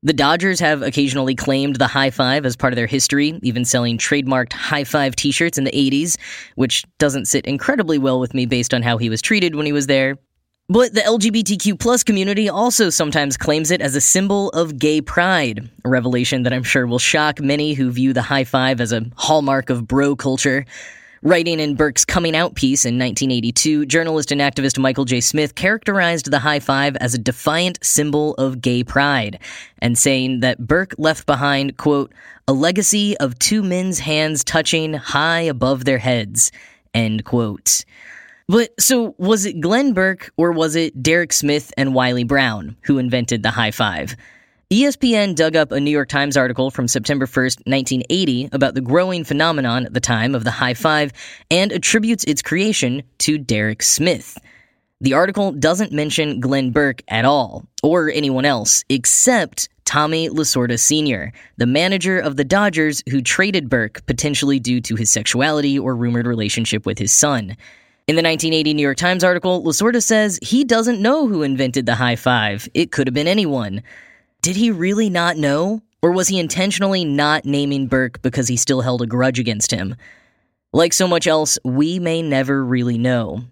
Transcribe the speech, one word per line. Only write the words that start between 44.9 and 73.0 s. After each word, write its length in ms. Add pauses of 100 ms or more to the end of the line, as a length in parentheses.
P 200
N 200
dug 200
up 160
a 80
New 120
York 180
Times 260
article 340
from 180
September 400
first, 380
nineteen 440
eighty, 420
about 220
the 80
growing 420
phenomenon 640
at 80
the 60
time 360
of 80
the 80
high 220
five 380 (380)
and 240
attributes 520
its 160
creation 640 (160)
to 180
Derek 460
Smith. 540 (640)
The 120
article 380
doesn't 400
mention 480
Glenn 320
Burke 360
at 180
all, 400 (180)
or 280
anyone 340
else, 440
except 800 (160)
Tommy 440
Lasorda 500
Senior, 520 (260)
the 80
manager 540
of 160
the 100
Dodgers 640
who 120
traded 480
Burke 380
potentially 520
due 220
to 140
his 140
sexuality 720
or 160
rumored 320
relationship 580
with 120
his 160
son. 420 (520)
In 80
the 60
nineteen 320
eighty 200
New 80
York 160
Times 260
article, 400
Lasorda 380
says 400
he 220
doesn't 380
know 260
who 160
invented 420
the 100
high 200
five. 580
It 200
could 140